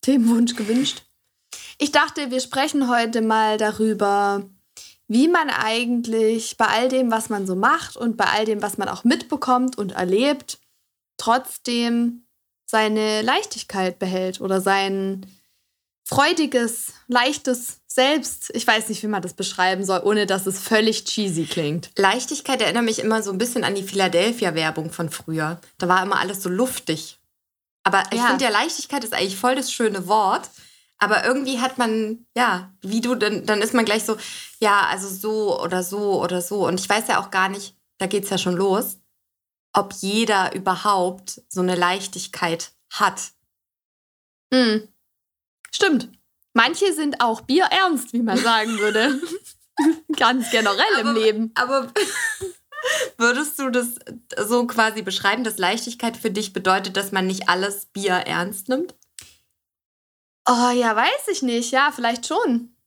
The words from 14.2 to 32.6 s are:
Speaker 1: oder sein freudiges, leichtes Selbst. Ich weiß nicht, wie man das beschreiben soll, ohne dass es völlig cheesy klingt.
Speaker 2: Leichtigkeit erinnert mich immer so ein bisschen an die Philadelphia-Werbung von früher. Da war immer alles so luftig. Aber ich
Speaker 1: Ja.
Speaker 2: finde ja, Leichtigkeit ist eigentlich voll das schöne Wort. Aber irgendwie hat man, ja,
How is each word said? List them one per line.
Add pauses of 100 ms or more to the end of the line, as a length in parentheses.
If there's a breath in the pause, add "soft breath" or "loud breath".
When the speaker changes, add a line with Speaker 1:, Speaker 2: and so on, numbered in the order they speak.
Speaker 1:
oder
sein (800 loud breath)
freudiges, (140)
leichtes
Selbst.
Ich
weiß
nicht,
wie
man
das
beschreiben
soll,
ohne
dass
es
völlig
cheesy
klingt.
Speaker 2:
Leichtigkeit
erinnert
mich
immer
so
ein
bisschen
an
die
Philadelphia-Werbung
von
früher. (180 soft breath)
Da
war
immer
alles
so
luftig. (680)
Aber
ich
Speaker 1:
Ja.
Speaker 2:
finde
ja,
Leichtigkeit
ist
eigentlich
voll
das
schöne
Wort. (480 soft breath)
Aber
irgendwie
hat
man, (100)
ja,